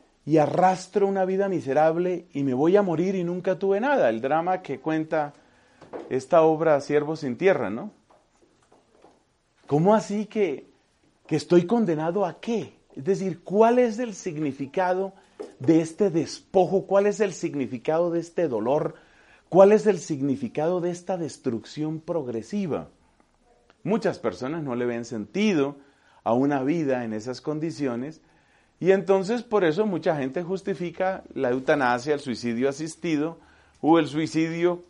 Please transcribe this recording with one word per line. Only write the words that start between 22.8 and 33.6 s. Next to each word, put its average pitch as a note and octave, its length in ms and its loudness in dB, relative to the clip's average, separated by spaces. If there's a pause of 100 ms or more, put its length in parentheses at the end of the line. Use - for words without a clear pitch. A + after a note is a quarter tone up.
Muchas F#3+ 360 -2
personas B2+ 440 -4
no C3 120 -4
le B2 100 -2
ven A#2+ 200 -4
sentido C#3+ 720 -2 (460)
a A2 100 0
una C#3 300 2
vida C3+ 400 -2
en A2 100 -6
esas A2+ 280 -8
condiciones D3 800 -6 (580)
y E3 120 4
entonces G3 520 2
por G3+ 220 2
eso E3 200 2
mucha F3 300 0
gente C3+ 260 -4
justifica F#3 840 -6 (100)
la C3 180 -2
eutanasia, C3 600 0
el C#3+ 60 -2
suicidio A#2+ 500 -4
asistido D#3 680 -4 (420)